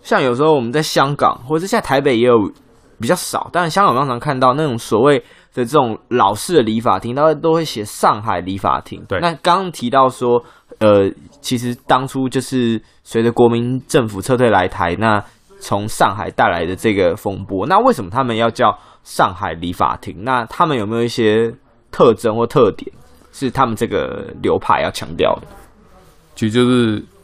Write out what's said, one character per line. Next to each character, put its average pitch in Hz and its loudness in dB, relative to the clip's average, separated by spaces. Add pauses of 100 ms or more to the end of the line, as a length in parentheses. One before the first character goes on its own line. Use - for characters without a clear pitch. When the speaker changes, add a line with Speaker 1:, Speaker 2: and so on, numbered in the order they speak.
Speaker 1:
像 202 0
有 127 2
时 120 -2
候 156 4
我 139 0
们 117 -6
在 147 -2
香 143 0
港， - 0 (120)
或 156 -2
者 165 -2
是 190 -8
现 226 -2
在 202 -2
台 139 0
北 139 2
也 117 2
有 120 6 (600)
比 110 -6
较 175 4
少， - -8
但 175 0
是 160 -4
香 190 2
港 139 4
常 143 0
常 120 -4
看 143 -4
到 127 4
那 151 -2
种 127 -2
所 110 0
谓 139 6 (340)
的 123 -2
这 - -8
种 123 0
老 107 2
式 160 0
的 127 4
理 110 0
发 113 2
厅， 113 -6
大 143 0
家 156 4
都 160 0
会 160 0
写 113 -6
上 120 0
海 104 -2
理 92 -6
发 73 0
厅。 87 -16
Speaker 2:
对。 95 -2
Speaker 1:
那 170 -2
刚 180 2
刚 180 -8
提 123 -6
到 135 4
说， 120 0 (380)
呃， 101 4 (300)
其 - -4
实 120 -4 (140)
当 135 2
初 131 -4
就 131 -2
是 117 -2 (220)
随 - -4
着 117 2
国 120 6
民 120 -2
政 135 2
府 101 -8
撤 123 -2
退 123 2
来 92 2
台， 87 -4
那 104 0 (380)
从 104 -4
上 104 0
海 95 -8
带 113 0
来 85 -2
的 90 -6
这 110 0
个 92 2
风 98 -8
波， 98 -4
那 190 4
为 254 4
什 117 -4
么 87 -12
他 113 -2
们 117 -2
要 117 2
叫 113 2 (240)
“上 113 -2
海 90 -6
理 85 -8
发 82 0
厅”？ - -14
那 123 -2
他 175 -2
们 147 0
有 101 -4
没 110 -4
有 117 0
一 120 0
些 113 0 (380)
特 127 4
征 110 -2
或 117 0
特 117 4
点， - -10 (400)
是 131 -4
他 135 0
们 117 -2
这 110 -2
个 71 -4 (160)
流 85 0
派 - 0
要 82 -2
强 - -10
调 58 0
的？ - -14 (880)
Speaker 2:
其 110 -4
实 107 -2
就 123 2
是 117 0 (220)